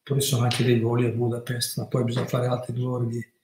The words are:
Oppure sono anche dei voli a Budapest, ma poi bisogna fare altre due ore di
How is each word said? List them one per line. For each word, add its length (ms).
Oppure 200
sono 240
anche 180
dei 160
voli 280
a 40
Budapest, 680
ma 80
poi 180
bisogna 220
fare 200
altre 260
due 140
ore 200
di 200